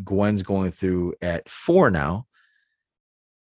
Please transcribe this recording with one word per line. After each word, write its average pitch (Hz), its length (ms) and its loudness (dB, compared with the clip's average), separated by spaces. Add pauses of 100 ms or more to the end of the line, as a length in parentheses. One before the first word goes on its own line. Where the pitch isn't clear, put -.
Gwen's 101 380 0
going 95 300 -2
through 90 500 -2
at 87 260 -6
four 170 420 4
now 85 360 -2 (1200)